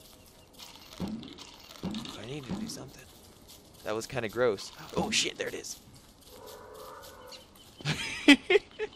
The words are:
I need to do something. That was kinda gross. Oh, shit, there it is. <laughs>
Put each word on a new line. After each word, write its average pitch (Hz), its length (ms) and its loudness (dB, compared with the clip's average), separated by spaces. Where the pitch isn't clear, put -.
I - 1300 -8
need 139 180 -8
to 117 80 -2
do 208 140 -4
something. - 360 -12
That 107 100 0
was 113 100 -2
kinda 117 240 -2
gross. 110 420 2
Oh, - 140 2
shit, - 280 2
there - 100 -2
it - 80 -6
is. - 220 -8
<laughs> 330 380 12